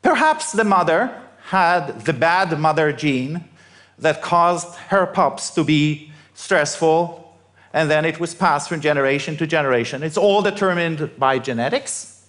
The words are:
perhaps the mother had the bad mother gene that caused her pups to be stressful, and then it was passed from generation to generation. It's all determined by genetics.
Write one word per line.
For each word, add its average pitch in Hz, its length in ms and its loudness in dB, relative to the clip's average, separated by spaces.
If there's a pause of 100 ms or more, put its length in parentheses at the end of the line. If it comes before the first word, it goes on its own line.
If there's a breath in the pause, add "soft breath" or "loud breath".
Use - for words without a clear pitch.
perhaps 311 480 2
the 214 140 0
mother 185 480 2 (380)
had 170 540 0
the 160 80 0
bad 165 460 0
mother 156 340 2
gene 147 520 -4 (520 soft breath)
that 156 260 0
caused 170 520 0 (160)
her 190 160 2
pups 165 440 -2
to 170 120 -2
be 147 480 0 (240 loud breath)
stressful, 160 1000 0 (400 soft breath)
and 156 160 0
then 151 160 2
it 160 140 -2
was 170 160 -6
passed 151 340 0
from 160 120 -6
generation 143 560 0
to 165 100 -4
generation. 135 560 0
It's 160 160 -4
all 202 240 2
determined 175 760 -2
by 131 220 2
genetics. 127 920 -4